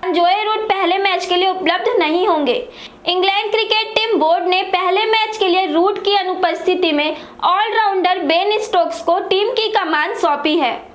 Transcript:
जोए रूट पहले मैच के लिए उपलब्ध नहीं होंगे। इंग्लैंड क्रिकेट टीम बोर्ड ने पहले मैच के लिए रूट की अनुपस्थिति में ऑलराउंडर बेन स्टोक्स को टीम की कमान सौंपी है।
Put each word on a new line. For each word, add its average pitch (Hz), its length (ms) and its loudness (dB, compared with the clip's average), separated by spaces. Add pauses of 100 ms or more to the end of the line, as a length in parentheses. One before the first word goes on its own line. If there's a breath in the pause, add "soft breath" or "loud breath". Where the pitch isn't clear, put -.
(120)
जोए 349 320 2
रूट 427 140 -2
पहले 392 400 0
मैच 381 280 -2
के 359 100 0
लिए 370 120 2
उपलब्ध 370 500 0
नहीं 339 280 0
होंगे। 294 420 0 (380 loud breath)
इंग्लैंड 392 440 0
क्रिकेट 440 440 0
टीम 440 240 0
बोर्ड 339 280 2
ने 370 160 0
पहले 370 440 0
मैच 440 300 0
के 381 120 0
लिए 370 180 2
रूट 339 380 0
की 403 100 2
अनुपस्थिति 359 800 0
में 294 240 -2 (280 loud breath)
ऑलराउंडर 392 760 0
बेन 349 400 0
स्टोक्स 339 420 0
को 339 180 2
टीम 392 320 0
की 453 180 0
कमान 349 460 0
सौंपी 302 420 0
है। 262 380 -2